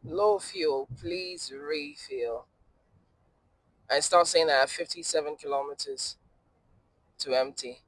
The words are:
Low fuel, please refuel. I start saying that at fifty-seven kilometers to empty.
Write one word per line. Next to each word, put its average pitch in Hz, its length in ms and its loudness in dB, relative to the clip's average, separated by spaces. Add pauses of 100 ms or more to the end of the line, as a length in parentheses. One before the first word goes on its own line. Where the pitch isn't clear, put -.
Low 196 340 2
fuel, 151 500 -2 (120)
please 180 520 -8
refuel. 139 920 -6 (1400)
I 143 100 4
start 175 260 6
saying 165 220 2
that 139 140 6
at 135 80 4
fifty-seven 156 680 -4
kilometers 139 800 -6 (1000)
to 135 160 -2
empty. 131 540 0